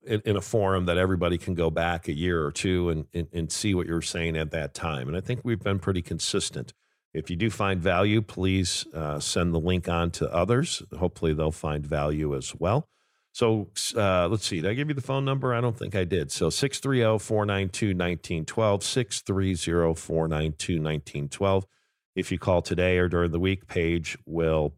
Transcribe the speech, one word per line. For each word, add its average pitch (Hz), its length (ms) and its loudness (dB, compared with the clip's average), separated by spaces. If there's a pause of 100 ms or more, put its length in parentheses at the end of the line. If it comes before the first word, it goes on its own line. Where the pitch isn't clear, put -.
in, 107 200 0
in 107 120 2
a 95 40 0
forum 95 460 2
that 87 100 2
everybody 90 420 2
can 95 160 -4
go 82 160 2
back 85 380 -2
a 85 40 -2
year 82 320 0
or 73 80 -2
two 90 360 0
and, 78 240 -2
and, 85 200 -4
and 82 200 -4
see 104 220 0
what 87 120 0
you 82 80 -2
were 82 60 0
saying 82 360 -2
at 78 160 -2
that 73 220 -4
time. 71 340 -4
And 78 80 -4
I 90 40 -4
think 123 240 -4
we've 113 180 -2
been 98 180 0
pretty 92 220 0
consistent. - 720 -4 (420)
If 78 160 -6
you 90 60 -4
do 107 140 0
find 98 300 0
value, 98 400 4
please, 95 720 0
uh, 76 240 -4
send 87 360 0
the 82 60 2
link 90 280 0
on 85 240 2
to - 200 -4
others. 117 500 0 (160)
Hopefully 85 360 0
they'll 78 160 0
find 76 360 -4
value 76 500 0
as 65 180 -8
well. 107 340 0 (440)
So, 110 380 0 (260)
uh, 92 320 4
let's 104 180 -2
see, 92 140 -2
did 85 100 0
I 113 40 0
give 143 140 -4
you 147 60 -2
the 139 60 -6
phone 135 240 -2
number? 131 300 0
I 117 60 0
don't 120 180 0
think 95 160 -8
I 95 100 2
did. 82 280 -2
So 82 180 2
six - 300 -2
three 131 240 2
oh, 110 140 4
four 107 280 0
nine 98 220 2
two, 95 260 0
nineteen 87 500 -2
twelve, 101 380 2
six - 380 -2
three 95 340 0
zero, 85 400 2
four 80 320 -2
nine 78 320 0
two, 85 200 -2
nineteen 76 500 -4
twelve. 98 380 0 (500)
If 92 160 -2
you 90 60 -2
call 90 240 2
today 90 360 2
or 90 100 4
during 87 220 2
the 82 80 -2
week, 95 300 0
Paige 85 580 -2
will 80 520 2